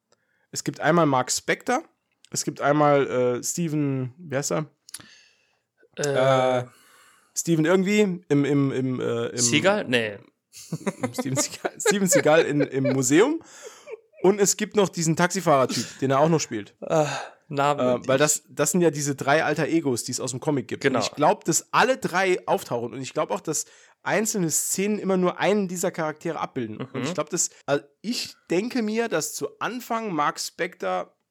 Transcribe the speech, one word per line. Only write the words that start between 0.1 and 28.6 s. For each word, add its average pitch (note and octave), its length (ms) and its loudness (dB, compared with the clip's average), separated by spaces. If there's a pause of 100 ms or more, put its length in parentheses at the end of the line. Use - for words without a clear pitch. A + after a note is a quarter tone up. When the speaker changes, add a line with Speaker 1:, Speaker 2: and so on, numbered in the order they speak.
Speaker 1:
Es - 120 -8
gibt - 160 -6
einmal D#3+ 260 4
Mark B2+ 260 2
Spector, B3 500 -2 (480)
es - 140 -6
gibt C#3+ 160 -6
einmal, C#3+ 460 4 (320)
äh, A#2 40 -10
Steven, C#3+ 760 -2
wie D#3 180 -8
heißt D3 160 -4
er? D#3 180 -4 (1300)
Speaker 2:
Äh, C3 640 2
Speaker 1:
Äh, A#2+ 40 -4 (720)
Steven D#3 280 0
irgendwie F#3+ 360 4
im, E3+ 440 2
im, C#3 280 2
im, B2+ 280 -2
äh, A#2 280 -2
im A#2+ 100 -8
Speaker 2:
Seagal? D#3 500 2
Nee. A2 300 -2 (340)
Speaker 1:
<laughs> - 600 -10
Steven C3 240 -6
Seagal, - 440 -6
Steven G3 280 2
Seagal D#3 360 6
in, D3 160 0
im C3+ 320 0
Museum. D#3+ 500 4 (800)
Und G3+ 180 4
es G3+ 160 2
gibt G#3 200 -6
noch G3+ 140 4
diesen D#3+ 260 -2
Taxifahrer-Typ, D#3 840 0
den C3+ 100 0
er C3+ 100 4
auch D#3 80 4
noch E3 120 2
spielt. - 420 -8
Speaker 2:
Äh, D#3 240 0 (420)
Namen C#3+ 320 0
Speaker 1:
Äh, B2+ 180 2
Speaker 2:
nicht. - 100 -8
Speaker 1:
weil C3+ 100 4
das, D3+ 300 2
das C#3+ 240 -2
sind F3 100 2
ja E3 80 6
diese C#3+ 240 -2
drei C#3+ 300 0
Alter D3 220 0
Egos, C#3+ 380 0
die B2+ 80 -8
es - 80 -6
aus B2+ 120 -6
dem B2+ 80 -8
Comic C3+ 280 -2
gibt. - 140 -8
Speaker 2:
Genau. C3 160 2
Speaker 1:
Und G#2 80 0
ich - 60 -6
glaub, E3+ 320 2
dass - 280 -2
alle A#3 240 4
drei F#3 500 -2
auftauchen. B2 460 -4
Und B2+ 80 -10
ich B2+ 140 -10
glaub D3+ 160 -2
auch, G3+ 100 -4
dass D3+ 240 -4 (380)
einzelne F3+ 480 0
Szenen G3+ 480 -2
immer F#3 180 0
nur F3+ 220 0
einen G3 300 2
dieser F3+ 220 -4
Charaktere D#3 480 -6
abbilden. B2 400 -6
Speaker 2:
Mhm. C3 140 -10
Speaker 1:
Und A#2+ 120 -6
ich D#3+ 100 -4
glaub, D3+ 160 -6
dass, - 200 -2 (160)
also C#3+ 180 0 (180)
ich - 320 -8 (160)
denke A3+ 320 -2